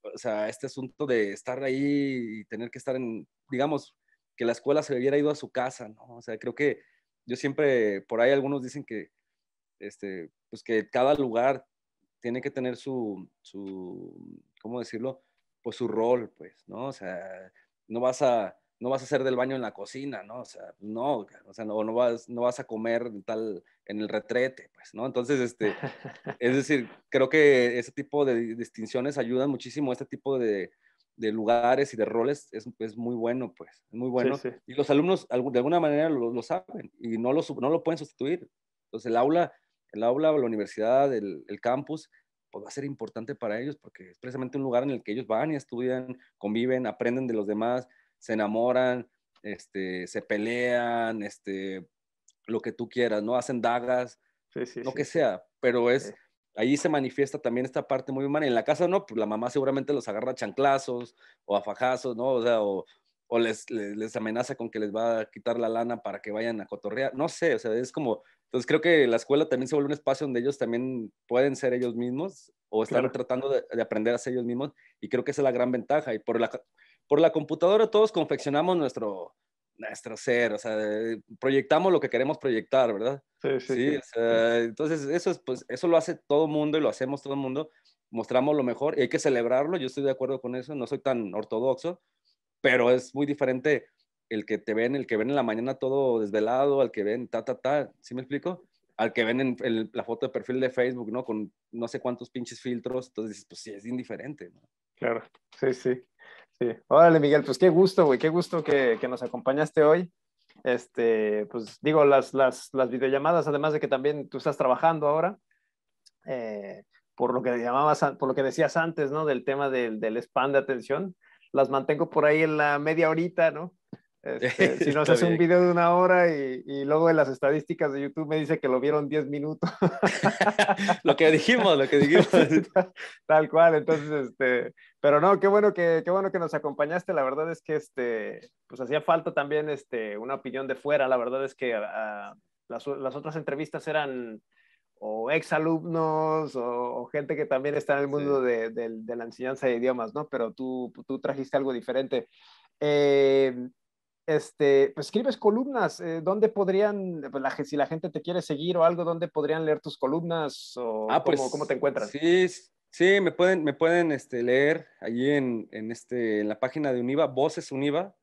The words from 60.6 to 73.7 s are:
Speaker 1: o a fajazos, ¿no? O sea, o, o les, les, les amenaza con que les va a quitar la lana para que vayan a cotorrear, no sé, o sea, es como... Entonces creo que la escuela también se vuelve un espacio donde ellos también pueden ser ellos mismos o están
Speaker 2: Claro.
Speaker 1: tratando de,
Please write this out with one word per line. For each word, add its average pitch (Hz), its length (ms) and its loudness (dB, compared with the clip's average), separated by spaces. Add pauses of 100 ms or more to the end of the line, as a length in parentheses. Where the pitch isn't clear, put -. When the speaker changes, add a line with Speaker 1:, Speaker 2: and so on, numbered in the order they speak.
Speaker 1:
o 101 120 0
a 101 60 2
fajazos, 127 540 -2
¿no? 123 120 -4
O 123 140 2
sea, 117 200 2
o, 98 240 -2 (420)
o 117 100 0
les, 113 320 -2
les, 104 260 -6
les 110 200 -8
amenaza 113 400 -4
con 117 140 -8
que 113 100 -8
les 104 140 -4
va 113 260 0
a 110 100 -8
quitar 117 280 -4
la 117 100 -2
lana 117 340 -4
para 101 180 -8
que 107 120 -10
vayan 113 280 -4
a 92 60 -12
cotorrear, 117 480 -6
no 147 140 -2
sé, 160 260 0
o 107 40 -2
sea, 110 160 -2
es 127 180 -4
como... 131 300 -2 (240)
Entonces 127 200 -4
creo 156 140 2
que 156 260 6
la 117 100 2
escuela 147 320 2
también 127 200 -2
se 151 80 -2
vuelve 143 120 2
un 147 40 -2
espacio 143 340 -2
donde 123 140 -2
ellos 139 180 -4
también 120 540 -4 (160)
pueden 131 280 4
ser 123 180 0
ellos 120 200 -2
mismos 127 580 -6 (180)
o 110 120 0
están 123 200 0
Speaker 2:
Claro. 123 100 -2
Speaker 1:
tratando 127 360 -4
de, 131 220 0